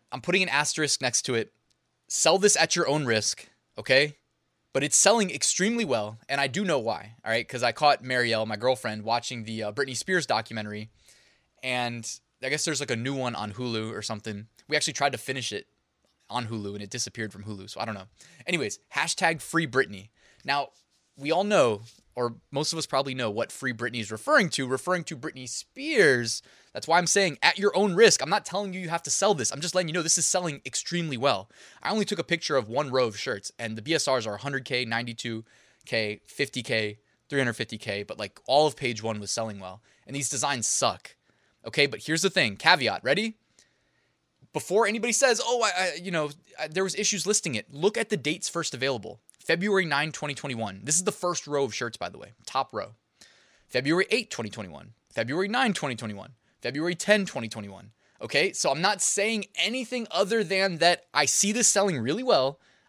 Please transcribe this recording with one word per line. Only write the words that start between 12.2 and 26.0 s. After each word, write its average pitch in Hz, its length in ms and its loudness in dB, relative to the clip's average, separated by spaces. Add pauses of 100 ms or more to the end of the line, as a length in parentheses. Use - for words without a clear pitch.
I 131 60 -4
guess 147 160 -2
there's, 147 160 -2
like, 139 100 -6
a 117 60 0
new 131 180 -4
one 123 200 -4
on 104 180 -6
Hulu 113 400 -4
or 107 80 -8
something. 107 460 -8 (200)
We 147 80 0
actually 147 160 0
tried 143 220 0
to - 40 -4
finish 131 360 -6
it - 140 -8 (640)
on 117 180 -4
Hulu, 104 260 -6
and 104 100 -10
it 101 60 -12
disappeared 110 420 -6
from 98 140 -16
Hulu, 98 240 -12
so - 100 -10
I - 60 -4
don't 110 100 -4
know. 95 140 -14 (360)
Anyways, 135 340 -2 (140)
hashtag 165 480 0
free 165 240 0
Britney. 110 440 -2 (340)
Now, 143 280 -2 (440)
we 143 160 -4
all 180 140 4
know 127 380 4 (320)
or 120 200 -2 (160)
most 147 200 -2
of 165 80 -6
us 151 60 -4
probably 139 280 0
know 127 160 -2
what 107 220 -2
Free 131 220 -6
Britney 120 260 -4
is 107 120 -6
referring 208 400 2
to, 135 160 -2
referring 170 380 -2
to 151 120 -10
Britney 127 300 -12
Spears. 156 960 2 (320)